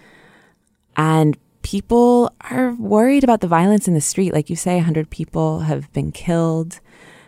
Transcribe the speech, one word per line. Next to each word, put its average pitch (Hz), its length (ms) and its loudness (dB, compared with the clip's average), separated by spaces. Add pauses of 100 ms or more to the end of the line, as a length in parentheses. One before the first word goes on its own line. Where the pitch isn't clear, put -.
(960)
And 156 400 2 (260)
people 240 680 2 (180)
are 254 240 -2
worried 233 500 2
about 233 160 4
the 185 80 -4
violence 185 400 2
in 175 60 2
the 156 60 2
street. 190 320 -2
Like 151 180 -2
you 170 60 -6
say, 180 220 -2
a 170 40 0
hundred 160 280 -2
people 160 500 -4
have 147 320 -6
been 147 200 -6
killed. 165 680 -4 (480)